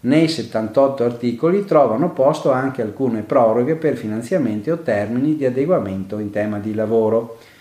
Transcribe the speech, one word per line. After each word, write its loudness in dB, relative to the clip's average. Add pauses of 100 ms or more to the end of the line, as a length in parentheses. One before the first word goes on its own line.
Nei 4
settantotto 0
articoli 0
trovano 2
posto 2
anche -2
alcune -2
proroghe 2
per 0
finanziamenti -4
o -2
termini 0
di -4
adeguamento -2
in -6
tema -4
di -6
lavoro. 0 (240)